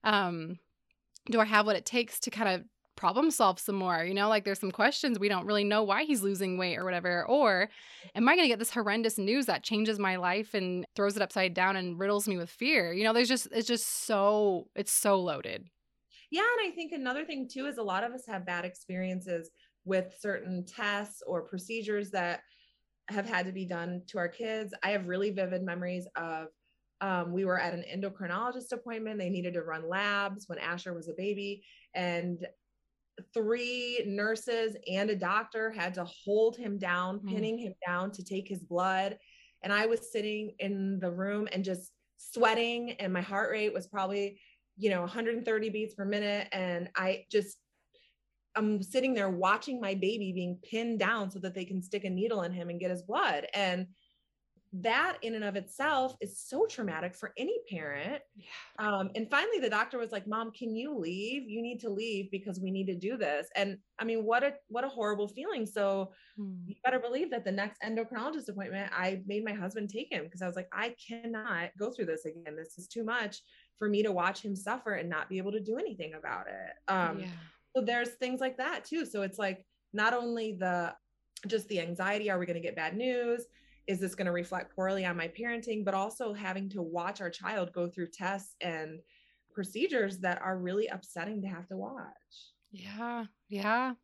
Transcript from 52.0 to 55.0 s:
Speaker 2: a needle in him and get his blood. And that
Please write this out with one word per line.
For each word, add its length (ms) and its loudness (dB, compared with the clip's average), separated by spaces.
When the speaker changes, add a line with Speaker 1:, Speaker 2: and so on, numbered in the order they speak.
Speaker 2:
a 60 -2
needle 320 2
in 100 -2
him 160 -4
and 100 -4
get 120 0
his 120 -2
blood. 520 0
And 340 0
that 480 2